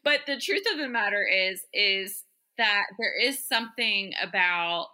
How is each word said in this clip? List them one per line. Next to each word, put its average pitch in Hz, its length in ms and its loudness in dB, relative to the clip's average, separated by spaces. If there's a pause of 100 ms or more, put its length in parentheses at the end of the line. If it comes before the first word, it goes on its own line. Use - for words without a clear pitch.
But 294 220 4
the 269 140 -4
truth 392 320 0
of 302 80 -2
the 285 80 -2
matter 208 360 0
is, 185 380 2 (100)
is 196 520 0 (340)
that 208 280 2 (120)
there 226 240 -2
is 269 240 0
something 226 680 -2 (100)
about 175 720 0